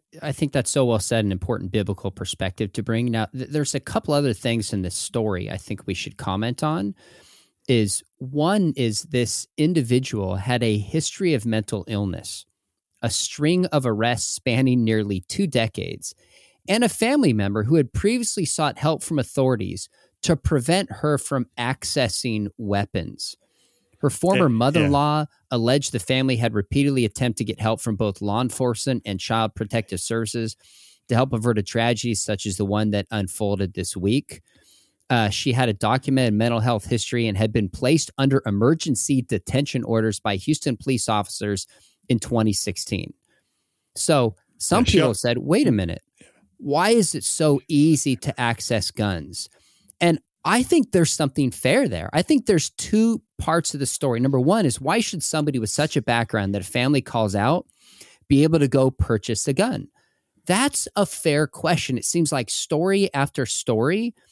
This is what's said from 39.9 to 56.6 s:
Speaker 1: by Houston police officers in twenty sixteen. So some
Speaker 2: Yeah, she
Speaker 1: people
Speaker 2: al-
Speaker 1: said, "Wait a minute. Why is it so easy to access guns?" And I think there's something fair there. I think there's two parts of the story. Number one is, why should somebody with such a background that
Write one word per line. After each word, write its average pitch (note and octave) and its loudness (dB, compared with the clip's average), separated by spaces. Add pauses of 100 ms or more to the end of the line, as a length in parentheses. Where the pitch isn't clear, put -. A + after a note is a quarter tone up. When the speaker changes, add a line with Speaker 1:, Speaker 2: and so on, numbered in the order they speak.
Speaker 1:
by G2+ -2
Houston C#3 -2
police B2+ -2
officers G#2 -2 (420)
in A#2 2
twenty A2 0
sixteen. - -6 (800)
So B2+ 2 (240)
some G#3 2
Speaker 2:
Yeah, A#3+ 2
she G3+ 4
Speaker 1:
people D#3+ 4
Speaker 2:
al- G#2+ 0
Speaker 1:
said, A#2+ 0
"Wait G#3+ 2
a D#3+ 4
minute. F#2+ -2 (540)
Why E3 2
is A3+ 4
it C3+ -8
so D3 2
easy D3 4
to - -6
access A#2 -2
guns?" E2+ -4 (500)
And E3+ 4 (260)
I A#3 2
think D4+ 2
there's E3+ 4
something C#3 0
fair G3+ 2
there. F2+ -6
I D#3+ 2
think C#4 2
there's F3 2
two A3 0 (160)
parts D#3+ 0
of D3 -6
the C3+ -2
story. B2 -2
Number C3+ 2
one F3+ 4
is, B2 0
why D#3+ 0
should F#3+ -4
somebody D3 -2
with A2 -2
such D3+ 0
a C3+ 0
background A2 0
that G2+ -2